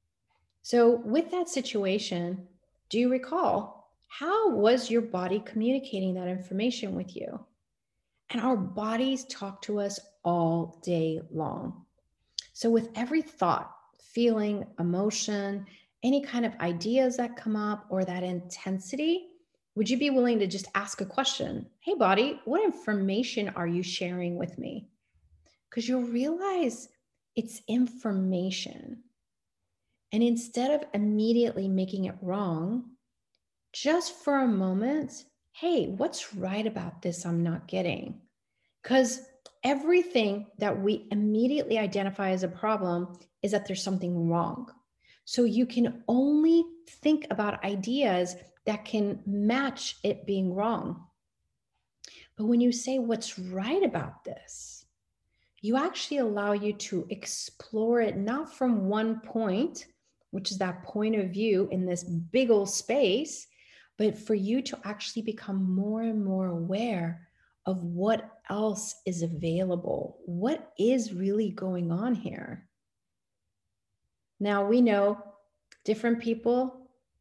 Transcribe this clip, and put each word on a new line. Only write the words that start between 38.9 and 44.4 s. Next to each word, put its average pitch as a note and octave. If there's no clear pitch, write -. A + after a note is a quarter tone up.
everything C#4
that G3+
we G#3+
immediately A3
identify G3
as F#3
a F#3
problem F3+
is G3+
that G3+
there's F#3
something F3
wrong. E3+